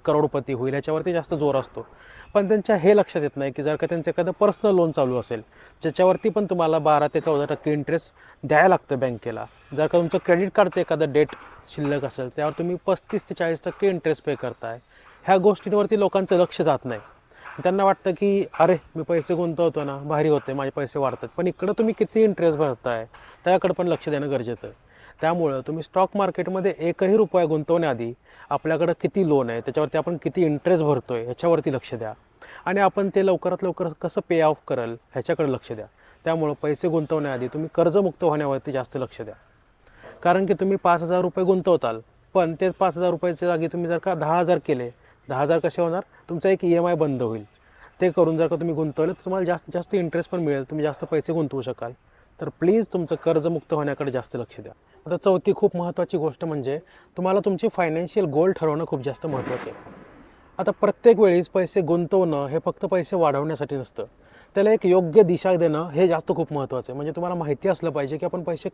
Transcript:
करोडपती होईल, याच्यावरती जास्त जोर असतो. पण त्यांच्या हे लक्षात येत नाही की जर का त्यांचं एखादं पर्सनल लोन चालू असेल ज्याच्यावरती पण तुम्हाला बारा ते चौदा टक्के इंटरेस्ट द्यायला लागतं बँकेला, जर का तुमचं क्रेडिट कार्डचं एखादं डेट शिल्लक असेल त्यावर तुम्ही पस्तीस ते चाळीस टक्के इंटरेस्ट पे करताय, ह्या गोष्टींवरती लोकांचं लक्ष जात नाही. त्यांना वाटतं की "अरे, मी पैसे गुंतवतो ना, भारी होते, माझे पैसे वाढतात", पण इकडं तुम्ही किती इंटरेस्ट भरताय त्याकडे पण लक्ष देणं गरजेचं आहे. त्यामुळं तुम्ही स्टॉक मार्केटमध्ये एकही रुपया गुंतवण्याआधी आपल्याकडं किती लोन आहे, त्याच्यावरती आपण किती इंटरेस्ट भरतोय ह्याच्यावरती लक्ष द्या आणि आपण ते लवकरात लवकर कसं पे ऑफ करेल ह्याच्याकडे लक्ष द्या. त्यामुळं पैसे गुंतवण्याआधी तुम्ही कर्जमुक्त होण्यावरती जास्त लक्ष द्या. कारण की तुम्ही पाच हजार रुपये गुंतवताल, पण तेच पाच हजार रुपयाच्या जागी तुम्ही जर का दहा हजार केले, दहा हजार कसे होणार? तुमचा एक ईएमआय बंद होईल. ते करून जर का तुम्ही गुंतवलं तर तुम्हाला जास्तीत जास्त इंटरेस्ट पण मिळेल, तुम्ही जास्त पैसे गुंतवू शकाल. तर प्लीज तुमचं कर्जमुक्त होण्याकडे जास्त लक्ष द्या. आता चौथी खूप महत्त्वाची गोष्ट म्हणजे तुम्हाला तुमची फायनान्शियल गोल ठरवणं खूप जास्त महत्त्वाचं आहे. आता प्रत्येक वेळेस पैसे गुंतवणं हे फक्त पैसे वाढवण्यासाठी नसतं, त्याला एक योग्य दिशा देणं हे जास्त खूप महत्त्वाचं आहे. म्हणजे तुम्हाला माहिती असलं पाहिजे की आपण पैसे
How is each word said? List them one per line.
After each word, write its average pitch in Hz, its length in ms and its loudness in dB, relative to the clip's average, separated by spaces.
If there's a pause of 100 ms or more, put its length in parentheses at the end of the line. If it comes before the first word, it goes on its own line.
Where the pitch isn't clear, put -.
करोडपती 147 480 0
होईल, 127 200 -4
याच्यावरती 160 400 -4
जास्त 170 200 -4
जोर 143 220 0
असतो. 123 300 -6 (480)
पण 196 140 2
त्यांच्या 214 280 2
हे 190 220 6
लक्षात 180 240 0
येत 147 160 -4
नाही 139 140 -4
की 143 120 -8
जर 151 120 0
का 160 140 -2
त्यांचं 170 220 -4
एखादं 175 280 -2
पर्सनल 208 360 2
लोन 170 160 4
चालू 127 280 0
असेल 110 220 -6 (400)
ज्याच्यावरती 185 480 2
पण 208 160 0
तुम्हाला 165 340 0
बारा 147 340 4
ते 160 60 0
चौदा 143 260 0
टक्के 151 260 -4
इंटरेस्ट 151 420 -4 (300)
द्यायला 151 240 4
लागतं 156 320 2
बँकेला, 113 460 -6 (300)
जर 151 120 0
का 175 100 2
तुमचं 170 280 2
क्रेडिट 180 300 2
कार्डचं 190 260 2
एखादं 151 300 -2
डेट 147 160 4 (420)
शिल्लक 143 360 -4
असेल 127 300 -8
त्यावर 151 220 -2
तुम्ही 175 180 -4 (100)
पस्तीस 190 440 -2
ते - 40 -10
चाळीस 165 320 -2
टक्के 190 220 -2
इंटरेस्ट 160 380 -2
पे 143 100 -2
करताय, 117 420 -10 (480)
ह्या 190 120 4
गोष्टींवरती 202 600 2
लोकांचं 190 380 2
लक्ष 175 240 0
जात 147 240 0
नाही. 113 160 -8 (640)
त्यांना 190 200 2
वाटतं 196 280 2
की 196 340 0 (140)
"अरे, 170 160 6 (200)
मी 160 80 -6
पैसे 170 320 -2
गुंतवतो 165 480 -2
ना, 139 140 -6
भारी 151 320 0
होते, 135 240 0
माझे 135 220 -4
पैसे 143 240 -6
वाढतात", 127 280 -2 (100)
पण 180 100 -2
इकडं 185 300 -4
तुम्ही 220 200 0
किती 220 260 2
इंटरेस्ट 170 360 2
भरताय 120 460 -2 (400)
त्याकडे 180 280 4
पण 180 140 -2
लक्ष 160 220 -2
देणं 143 200 -2
गरजेचं 120 380 -6
आहे. 104 80 -18 (460)
त्यामुळं 160 460 0
तुम्ही 156 160 -6
स्टॉक 185 320 0
मार्केटमध्ये 185 640 -2
एकही 185 380 2
रुपया 185 280 4
गुंतवण्याआधी 151 640 0 (380)
आपल्याकडं 160 520 0
किती 180 260 0
लोन 139 220 2
आहे, 117 120 -4
त्याच्यावरती 151 360 -2
आपण 165 240 -2
किती 175 220 0
इंटरेस्ट 160 400 2
भरतोय 127 400 0
ह्याच्यावरती 151 500 0
लक्ष 131 200 -6
द्या 110 200 -8 (520)
आणि 190 140 -2
आपण 196 360 2
ते 196 100 4
लवकरात 180 380 0
लवकर 180 240 -4 (140)
कसं 185 280 -4
पे 165 120 2
ऑफ 151 260 2
करेल 117 280 -4 (160)
ह्याच्याकडे 147 400 -2
लक्ष 127 200 -6
द्या. 107 140 -10 (400)
त्यामुळं 160 360 0
पैसे 151 260 -2
गुंतवण्याआधी 147 600 -2
तुम्ही 156 280 -6
कर्जमुक्त 170 480 2
होण्यावरती 147 480 -2
जास्त 127 260 -6
लक्ष 117 240 -8
द्या. 107 120 -12 (920)
कारण 180 220 4
की 190 80 0
तुम्ही 190 240 0
पाच 175 240 2
हजार 180 200 0
रुपये 180 240 -2
गुंतवताल, 165 540 2 (360)
पण 165 260 2
तेच 185 120 0
पाच 175 240 0
हजार 180 120 0
रुपयाच्या 175 380 -2
जागी 165 200 0
तुम्ही 170 220 -4
जर 170 80 0
का 185 160 -4
दहा 156 260 0
हजार 170 260 2
केले, 123 240 -2 (400)
दहा 131 120 -2
हजार 160 180 2
कसे 165 220 -2
होणार? 170 200 -2 (280)
तुमचा 170 200 -2
एक 190 160 0
ईएमआय 170 300 2
बंद 143 280 0
होईल. 110 200 -4 (580)
ते 185 80 2
करून 165 280 2
जर 160 100 2
का 170 80 -2
तुम्ही 160 200 -4
गुंतवलं 156 380 -2
तर - 120 -14
तुम्हाला 185 200 -2
जास्तीत 165 280 -4
जास्त 175 220 -4
इंटरेस्ट 170 360 -2
पण 180 80 -4
मिळेल, 143 240 -2
तुम्ही 151 200 -4
जास्त 147 220 -4
पैसे 160 280 -2
गुंतवू 139 280 -2
शकाल. 120 300 -8 (480)
तर 147 100 -8 (100)
प्लीज 196 340 4
तुमचं 175 220 -2
कर्जमुक्त 165 580 0
होण्याकडे 143 380 -2
जास्त 123 240 -6
लक्ष 120 240 -10
द्या. 101 120 -18 (340)
आता 170 100 -4
चौथी 185 400 2
खूप 196 200 0
महत्त्वाची 175 420 -4
गोष्ट 156 280 -4
म्हणजे 143 320 -4 (400)
तुम्हाला 185 280 0
तुमची 202 220 0
फायनान्शियल 175 580 -2
गोल 156 260 2
ठरवणं 160 340 -2
खूप 147 160 -4
जास्त 131 260 -8
महत्त्वाचं 127 420 -6
आहे. - 380 -20 (520)
आता 185 120 0
प्रत्येक 208 480 4
वेळेस 180 300 4
पैसे 185 320 0
गुंतवणं 165 640 0
हे 147 200 -4
फक्त 185 200 -4
पैसे 180 300 -2
वाढवण्यासाठी 147 600 0
नसतं, 117 300 -10 (500)
त्याला 208 160 4
एक 214 140 2
योग्य 180 380 6
दिशा 180 320 2
देणं 160 340 0
हे 165 180 4
जास्त 170 280 0
खूप 156 180 -4
महत्त्वाचं 131 380 -6
आहे. 127 40 -10
म्हणजे 147 160 -6
तुम्हाला 175 240 -6
माहिती 156 340 -2
असलं 170 200 -2
पाहिजे 143 280 -4
की 175 80 -6
आपण 180 180 -6
पैसे 165 300 -6